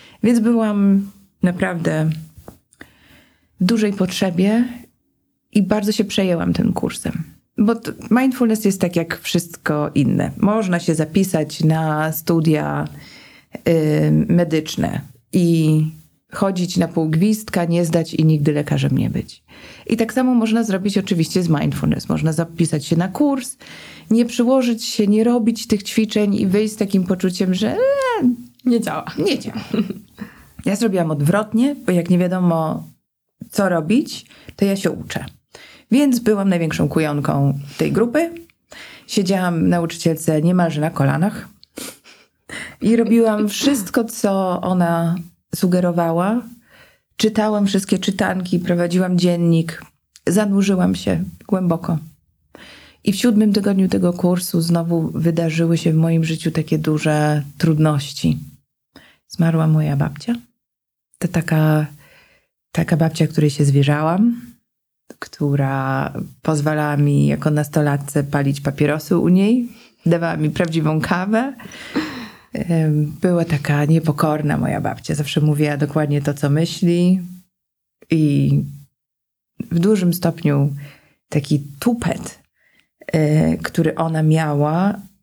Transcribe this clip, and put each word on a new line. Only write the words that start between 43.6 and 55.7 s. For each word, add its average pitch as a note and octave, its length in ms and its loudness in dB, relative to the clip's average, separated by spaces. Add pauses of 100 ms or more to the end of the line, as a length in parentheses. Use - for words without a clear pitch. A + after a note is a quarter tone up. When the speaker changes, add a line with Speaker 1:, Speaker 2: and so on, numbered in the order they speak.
Speaker 1:
co F#3+ 560 -2
ona E3+ 540 2 (400)
sugerowała. F3+ 880 0 (720)
Czytałam G#3+ 500 0
wszystkie G3 320 0
czytanki, F#3 600 -2
prowadziłam F3 600 0
dziennik. E3+ 640 2 (440)
Zanurzyłam G3 680 2
się F2+ 300 -2 (240)
głęboko. E3+ 500 0 (1080)
I G#3 80 2
w G3 40 0
siódmym G#3+ 360 2
tygodniu G3 360 2
tego F3+ 240 0
kursu F3+ 480 0
znowu E3 540 0
wydarzyły E3 640 0